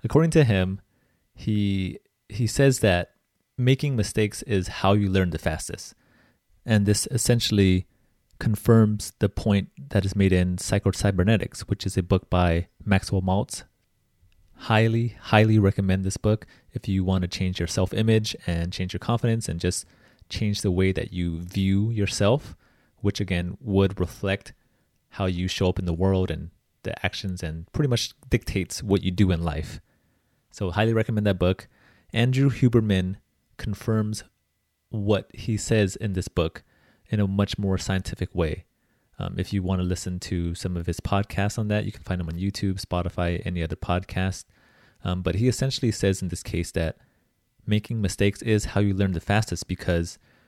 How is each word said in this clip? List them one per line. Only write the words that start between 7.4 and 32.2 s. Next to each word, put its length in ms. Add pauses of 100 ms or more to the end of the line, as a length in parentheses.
confirms 800
the 80
point 400 (220)
that 140
is 120
made 160
in 260
Psycho-Cybernetics, 1120
which 180
is 100
a 60
book 260
by 380 (180)
Maxwell 380
Maltz. 400 (920)
Highly, 640
highly 380
recommend 460
this 120
book 300 (260)
if 160
you 160
want 180
to 60
change 320
your 80
self-image 680 (120)
and 260
change 200
your 60
confidence 500
and 120
just 260 (420)
change 340
the 80
way 200
that 220
you 280
view 500
yourself, 680 (400)
which 240
again 400
would 400
reflect 520 (580)
how 160
you 220
show 200
up 100
in 60
the 80
world 380
and 200 (320)
the 240
actions 360
and 300
pretty 160
much 260 (140)
dictates 540
what 200
you 80
do 200
in 140
life. 360 (680)
So 200
highly 220
recommend 340
that 120
book. 300 (440)
Andrew 380